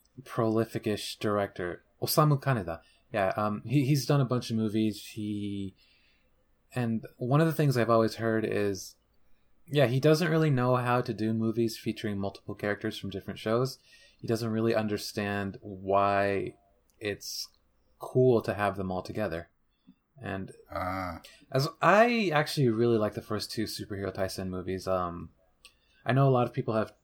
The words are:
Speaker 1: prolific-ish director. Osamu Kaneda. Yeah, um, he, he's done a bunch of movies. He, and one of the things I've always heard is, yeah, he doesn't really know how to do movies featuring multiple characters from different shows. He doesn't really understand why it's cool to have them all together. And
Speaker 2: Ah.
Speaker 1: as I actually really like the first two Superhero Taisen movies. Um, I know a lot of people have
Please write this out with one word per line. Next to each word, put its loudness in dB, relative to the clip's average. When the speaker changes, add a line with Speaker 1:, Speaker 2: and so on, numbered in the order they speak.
Speaker 1:
prolific-ish -2
director. -2
Osamu 4
Kaneda. -2
Yeah, 0
um, -2
he, 2
he's 2
done 4
a 2
bunch -2
of -2
movies. 0
He, -6
and -2
one 2
of 6
the 2
things 2
I've 4
always 4
heard 0
is, -2
yeah, 4
he 2
doesn't 4
really 4
know 4
how 2
to -2
do 0
movies 0
featuring -4
multiple -8
characters -2
from -10
different -8
shows. 0
He -14
doesn't 0
really 2
understand -2
why 2
it's -8
cool 4
to -2
have 0
them -4
all -4
together. -6
And -8
Speaker 2:
Ah. -6
Speaker 1:
as 0
I 4
actually 2
really 4
like 0
the -8
first -6
two -4
Superhero -8
Taisen -4
movies. -6
Um, -2
I 0
know 4
a 6
lot 4
of -6
people -2
have 0